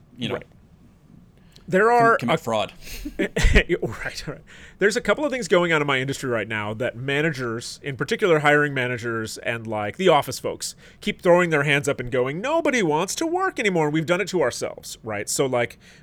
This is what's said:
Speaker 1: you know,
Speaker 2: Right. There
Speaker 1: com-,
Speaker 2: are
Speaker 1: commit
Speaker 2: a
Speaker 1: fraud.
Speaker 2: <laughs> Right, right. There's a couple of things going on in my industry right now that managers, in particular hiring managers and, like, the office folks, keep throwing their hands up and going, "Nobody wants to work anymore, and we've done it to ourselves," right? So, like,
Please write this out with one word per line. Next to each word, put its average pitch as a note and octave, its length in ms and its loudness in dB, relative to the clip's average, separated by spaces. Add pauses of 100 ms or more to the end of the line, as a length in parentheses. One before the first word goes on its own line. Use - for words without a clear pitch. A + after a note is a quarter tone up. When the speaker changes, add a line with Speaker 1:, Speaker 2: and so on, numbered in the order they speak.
(200)
Speaker 1:
you A#2 100 -6
know, G2 60 -4
Speaker 2:
Right. - 100 -10 (1200)
There F#3+ 220 4
Speaker 1:
com-, A#3+ 160 6
Speaker 2:
are A3+ 120 6
Speaker 1:
commit - 180 0
Speaker 2:
a - 80 2
Speaker 1:
fraud. G#2+ 340 -2
Speaker 2:
<laughs> - 400 -12
Right, - 1080 0
right. C#3+ 140 -12 (360)
There's G#3+ 180 0
a A#3+ 60 -2
couple C#4 240 0
of C4 60 -2
things B3 160 -4
going F3 260 4
on D3+ 80 4
in C#3+ 60 0
my C3+ 120 0
industry C3+ 300 -4
right A2 180 -2
now G#2+ 280 -4
that A#2 200 -4
managers, C3 880 -4
in C#3 160 -8
particular F3 420 2
hiring D3 360 4
managers A#2+ 640 -4
and, A#2 260 -6
like, G#2+ 320 -4
the F#3 120 0
office C#3 280 4
folks, - 380 -8 (260)
keep - 220 -6
throwing F3 260 6
their D3 140 2
hands C#3+ 260 0
up C3+ 100 -2
and B2 120 -8
going, C3 280 0
"Nobody C#4 440 0
wants D#3+ 320 0
to E4 100 -2
work F#4 340 -2
anymore, F3+ 260 2
and D3 100 0
we've D#3+ 100 0
done F3 160 0
it F#3+ 60 -6
to E3+ 160 0
ourselves," - 600 -6
right? G#2+ 240 -6
So, C#3+ 200 0
like, B2 320 -2 (240)